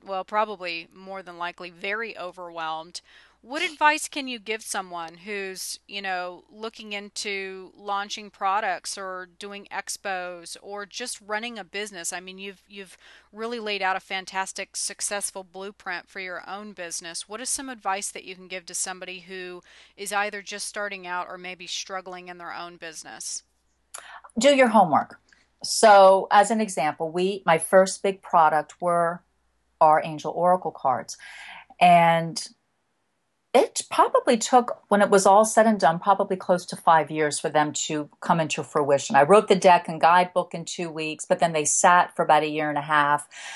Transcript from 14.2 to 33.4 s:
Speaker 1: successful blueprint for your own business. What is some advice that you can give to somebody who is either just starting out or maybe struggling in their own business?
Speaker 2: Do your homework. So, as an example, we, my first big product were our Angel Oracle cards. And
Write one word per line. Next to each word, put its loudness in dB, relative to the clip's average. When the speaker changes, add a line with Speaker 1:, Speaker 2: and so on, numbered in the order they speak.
Speaker 1:
successful -8
blueprint -12
for -14
your -10
own -14
business. -12
What -12
is -8
some -6
advice -6
that -16
you -16
can -20
give -10
to -12
somebody -10
who -14
is -12
either -4
just -12
starting -10
out -6
or -14
maybe -14
struggling -10
in -16
their -14
own -12
business? -14
Speaker 2:
Do 6
your 6
homework. 2
So, 6
as 6
an 0
example, -4
we, -2
my 6
first 4
big -2
product 2
were 0
our 8
Angel -8
Oracle 2
cards. -4
And 6